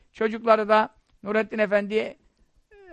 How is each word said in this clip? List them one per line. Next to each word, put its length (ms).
Çocukları 560
da 200
Nurettin 360
Efendi, 360
e, 220